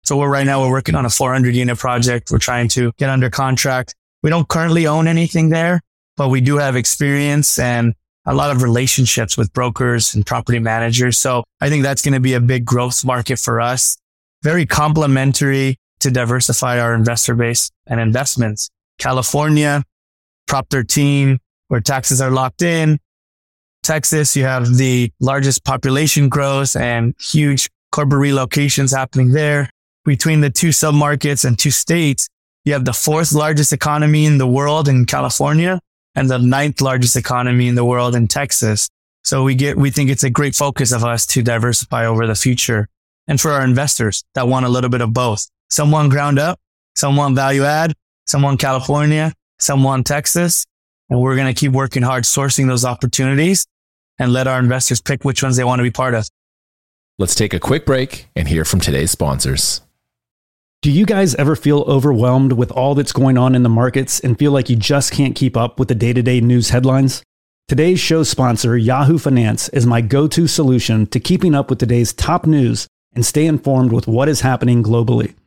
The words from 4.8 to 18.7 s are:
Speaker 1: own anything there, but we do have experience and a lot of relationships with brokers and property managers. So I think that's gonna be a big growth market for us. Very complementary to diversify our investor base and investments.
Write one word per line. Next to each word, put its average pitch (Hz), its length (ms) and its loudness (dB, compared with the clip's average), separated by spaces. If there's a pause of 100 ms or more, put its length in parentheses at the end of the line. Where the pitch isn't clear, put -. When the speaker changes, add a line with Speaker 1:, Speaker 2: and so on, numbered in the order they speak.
Speaker 1:
own 156 200 2
anything 165 440 2
there, 165 300 0 (360)
but 139 120 0
we 131 120 2
do 139 160 2
have 139 200 0
experience 143 840 0
and 120 360 0 (300)
a 131 100 -2
lot 143 160 0
of 127 120 0
relationships 123 760 0
with 110 160 -2
brokers 123 640 -2
and 104 100 0
property 120 360 -2
managers. 117 580 0
So 123 260 -2 (160)
I 143 80 -2
think 147 140 0
that's 131 200 -2
gonna 135 180 0
be 127 140 2
a 123 60 0
big 123 240 0
growth 123 400 -2
market 123 340 -2
for 117 220 -2
us. 123 360 -2 (460)
Very 160 220 0
complementary 135 1120 0 (240)
to 139 100 0
diversify 123 680 0
our 117 140 0
investor 117 400 0
base 117 360 -2 (160)
and 117 140 -4
investments. 113 680 -2 (280)